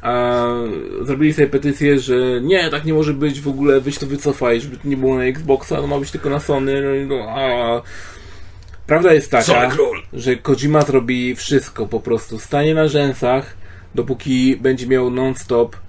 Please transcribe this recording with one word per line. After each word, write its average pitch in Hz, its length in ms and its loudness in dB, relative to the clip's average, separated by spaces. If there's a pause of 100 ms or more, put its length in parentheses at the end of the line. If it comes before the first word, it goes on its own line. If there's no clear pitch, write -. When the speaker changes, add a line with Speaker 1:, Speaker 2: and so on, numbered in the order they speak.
Speaker 1:
A 120 420 0 (580)
zrobili 143 320 2
sobie 147 140 4
petycję, 139 520 2
że 127 160 0 (260)
nie, 170 280 2
tak 147 160 -4
nie 160 80 0
może 151 200 2
być 143 280 -2
w 147 60 -4
ogóle, 139 340 4
weź 143 160 -4
to 139 100 -8
wycofaj, 135 540 0
żeby 135 160 -12
to 143 100 -8
nie 139 100 0
było 131 200 2
na 127 80 -2
Xboxa, 139 560 0
no 143 60 -4
ma 143 120 -2
być 139 120 -8
tylko - 180 -4
na 143 100 0
Sony, 139 420 0
no 139 140 0
i 139 100 -2
no, 131 240 -4
a... 120 520 -2 (1040)
Prawda 170 260 6
jest - 180 2
taka, 120 120 4
Speaker 2:
Sony 120 260 4
król. 127 340 0 (100)
Speaker 1:
że 123 220 0
Kojima 147 460 2
zrobi 123 540 0
wszystko, 127 520 -2
po 107 120 -2
prostu 113 400 -2
stanie 147 360 0
na 156 120 4
rzęsach, 139 680 0 (420)
dopóki 127 640 0
będzie 123 300 0
miał 127 220 4
non-stop 127 680 0 (140)